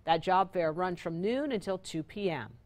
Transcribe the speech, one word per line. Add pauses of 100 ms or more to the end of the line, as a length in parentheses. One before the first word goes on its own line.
That
job
fair
runs
from
noon
until
two
P
M. (120)